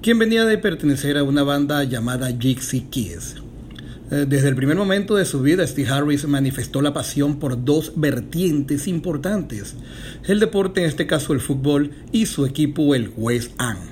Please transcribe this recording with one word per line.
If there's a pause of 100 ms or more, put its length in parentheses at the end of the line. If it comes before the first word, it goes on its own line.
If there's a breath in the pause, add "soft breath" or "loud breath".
quien
venía
de
pertenecer
a
una
banda
llamada
Gypsy
Kids. (760 loud breath)
Eh,
desde
el
primer
momento
de
su
vida,
Steve
Harris
manifestó
la
pasión
por
dos
vertientes
importantes: (540 loud breath)
el
deporte,
en
este
caso
el
fútbol, (220 loud breath)
y
su
equipo,
el
West
Ham. (140)